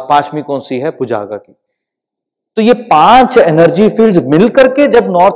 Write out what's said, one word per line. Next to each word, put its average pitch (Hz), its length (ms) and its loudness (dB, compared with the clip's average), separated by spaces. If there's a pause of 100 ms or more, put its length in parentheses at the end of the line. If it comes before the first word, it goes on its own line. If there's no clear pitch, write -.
(100)
पांचवी 147 320 -2
कौन 139 180 -8
सी 127 180 -10
है? 143 120 -6
भुजागा 107 460 -8
की। - 200 -20 (1000)
तो 220 60 -2
ये 226 100 2
पांच 220 680 2
energy 165 500 2
fields 214 300 0
मिलकर 196 500 2
के 285 200 0
जब 208 220 0
north 185 260 0